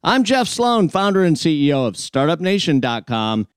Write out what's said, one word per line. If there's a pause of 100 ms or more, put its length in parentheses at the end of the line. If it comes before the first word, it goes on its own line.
I'm
Jeff
Sloan,
founder
and
C
E
O
of
Startup
Nation
dot
com